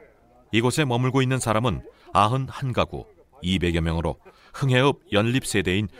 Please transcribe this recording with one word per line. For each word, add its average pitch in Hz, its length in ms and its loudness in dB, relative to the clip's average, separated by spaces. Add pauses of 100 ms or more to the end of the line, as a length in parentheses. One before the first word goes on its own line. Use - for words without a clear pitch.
(520)
이곳에 123 320 2
머물고 127 380 0
있는 131 160 0
사람은 110 460 -2 (280)
아흔한 135 600 0
가구 80 320 -4 (380)
이백여 87 380 0
명으로 82 380 -4 (360)
흥해읍 131 580 0
연립 117 320 2
세대인 95 440 0 (100)